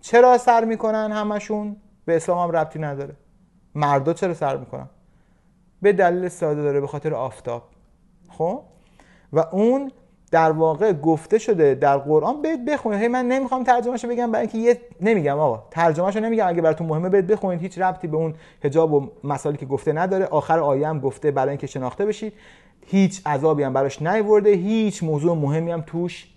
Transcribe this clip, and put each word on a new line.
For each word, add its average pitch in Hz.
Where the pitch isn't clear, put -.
چرا 247
سر 233
می‌کنن 220
همشون؟ 208
به 165
اسلام 175
هم 165
ربطی 156
نداره. 143
مردا 143
چرا 175
سر 139
می‌کنن؟ 131
به 202
دلیل 180
ساده 151
داره، 143
به 139
خاطر 147
آفتاب. 120
خب؟ 185
و 151
اون، 254
در 160
واقع، 160
گفته 160
شده 160
در 139
قرآن. 156
برید 302
بخونید. 226
هی 233
من 247
نمی‌خوام 262
ترجمه‌شو 240
بگم، 240
برای 226
اینکه 220
یه، 240
نمی‌گم 160
آقا، 120
ترجمه‌شو 170
نمی‌گم، 220
اگه 170
براتون 160
مهمه، 160
برید 190
بخونید. 190
هیچ 185
ربطی 185
به 151
اون 160
حجاب 156
و 139
مسائلی 143
که 139
گفته 135
نداره. 185
آخر 160
آیه 147
هم 156
گفته 135
برای 135
اینکه 139
شناخته 131
بشید. 214
هیچ 190
عذابی 147
هم 131
براش 135
نیورده، 208
هیچ 208
موضوع 160
مهمی 156
هم 165
توش 170